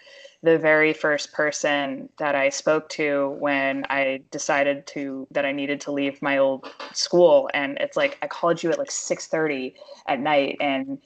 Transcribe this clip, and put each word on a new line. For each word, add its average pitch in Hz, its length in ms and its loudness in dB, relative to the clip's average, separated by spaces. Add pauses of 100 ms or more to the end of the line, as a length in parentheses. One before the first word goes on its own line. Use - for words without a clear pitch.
(440)
the 165 120 6
very 156 360 4
first 151 400 -2
person 143 760 -2 (100)
that 147 180 0
I 139 140 2
spoke 156 400 0
to 143 400 0 (100)
when 139 500 0
I 135 400 -2
decided 143 580 0
to, 135 440 -8
that 143 120 0
I 139 60 -2
needed 139 300 -4
to - 100 -10
leave 143 320 -4
my 139 160 0
old 135 340 0 (200)
school. 156 600 6
And 143 260 -2
it's - 160 -4
like, 143 260 0
I 147 60 -4
called 170 340 0
you 170 80 0
at, 147 80 0
like, 139 140 -6
six - 340 -6
thirty 143 480 -2 (320)
at 139 140 -2
night, 143 400 2
and 139 440 -2